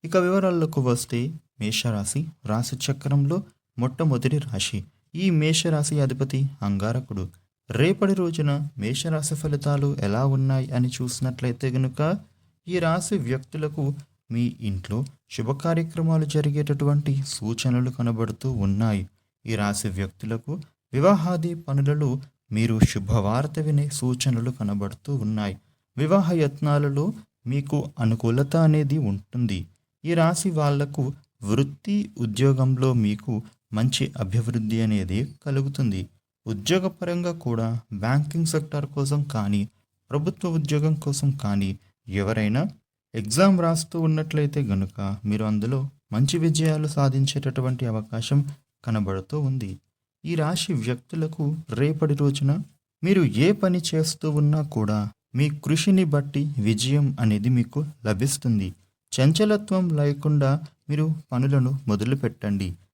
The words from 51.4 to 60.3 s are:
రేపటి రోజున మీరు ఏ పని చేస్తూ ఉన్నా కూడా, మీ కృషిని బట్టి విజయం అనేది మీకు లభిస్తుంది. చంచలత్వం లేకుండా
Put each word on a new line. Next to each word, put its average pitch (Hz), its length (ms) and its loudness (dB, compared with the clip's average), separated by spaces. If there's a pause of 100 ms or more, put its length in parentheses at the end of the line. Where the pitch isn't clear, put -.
రేపటి 147 440 0
రోజున 143 500 0 (400)
మీరు 185 180 4
ఏ 131 300 4
పని 185 300 0 (140)
చేస్తూ 160 340 -2
ఉన్నా 147 320 2
కూడా, 107 480 0 (260)
మీ 143 140 2
కృషిని 160 540 2
బట్టి 143 560 0
విజయం 127 600 2
అనేది 107 300 2
మీకు 123 360 0 (220)
లభిస్తుంది. 107 640 0 (420)
చంచలత్వం 185 840 2
లేకుండా 143 580 2 (300)